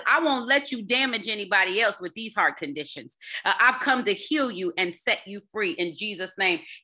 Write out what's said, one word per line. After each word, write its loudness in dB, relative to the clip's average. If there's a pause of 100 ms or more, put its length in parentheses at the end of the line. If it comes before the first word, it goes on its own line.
"I 4
won't 2
let 2
you -6
damage 0
anybody 2
else 2
with -8
these -10
heart 2
conditions. -10 (260)
Uh, 4
I've 6
come 2
to 2
heal 0
you -4
and 0
set -2
you -12 (100)
free -2
in -4
Jesus' -8
name." 2 (220)